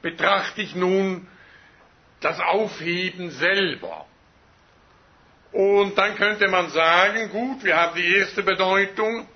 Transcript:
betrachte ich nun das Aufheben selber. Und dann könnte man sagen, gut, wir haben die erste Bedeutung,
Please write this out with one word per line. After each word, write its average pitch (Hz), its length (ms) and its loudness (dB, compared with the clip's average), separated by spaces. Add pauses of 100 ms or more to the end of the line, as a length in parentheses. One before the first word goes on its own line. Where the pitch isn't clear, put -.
betrachte 185 600 -2
ich 180 140 -8
nun 185 520 0 (920)
das 165 220 -4
Aufheben 180 920 -4
selber. 135 760 -2 (1500)
Und 202 460 4
dann 208 180 0
könnte 208 340 2
man 180 200 2
sagen, 180 600 2
gut, 240 340 -6
wir 170 140 2
haben 170 180 2
die 175 200 2
erste 196 280 0
Bedeutung, 196 920 0